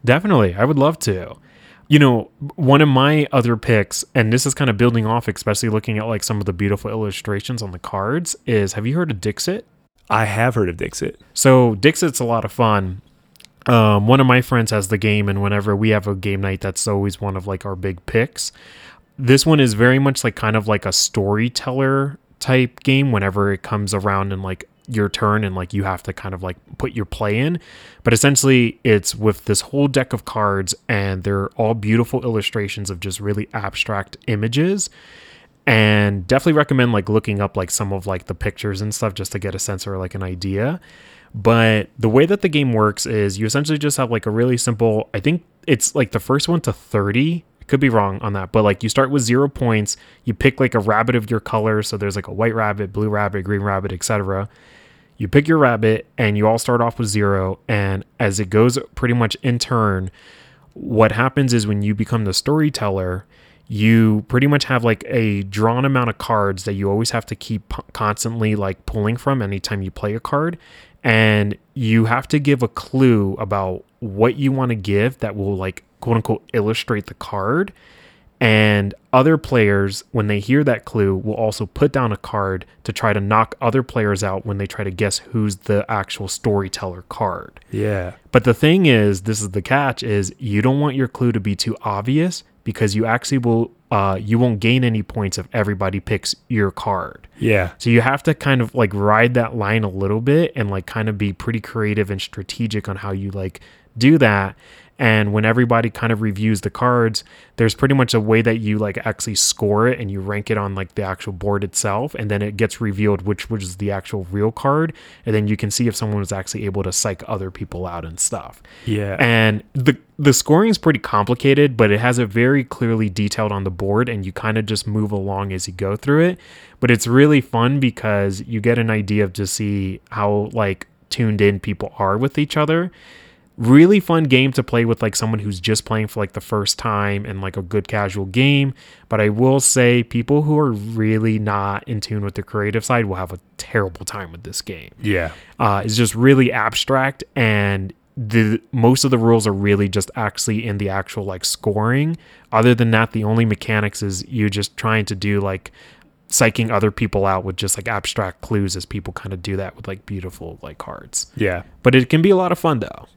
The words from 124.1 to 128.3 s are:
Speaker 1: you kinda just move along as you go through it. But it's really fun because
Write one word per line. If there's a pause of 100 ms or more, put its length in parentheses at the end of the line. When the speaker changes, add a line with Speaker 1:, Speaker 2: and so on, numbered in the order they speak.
Speaker 1:
you
kinda
just
move
along
as
you
go
through
it. (400)
But
it's
really
fun
because